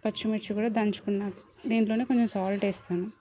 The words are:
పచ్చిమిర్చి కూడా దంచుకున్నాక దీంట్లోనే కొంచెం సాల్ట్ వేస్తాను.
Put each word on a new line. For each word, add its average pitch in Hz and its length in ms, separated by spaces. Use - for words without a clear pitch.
పచ్చిమిర్చి 214 540
కూడా 226 200
దంచుకున్నాక 202 540
దీంట్లోనే 226 380
కొంచెం 233 260
సాల్ట్ 196 320
వేస్తాను. 185 400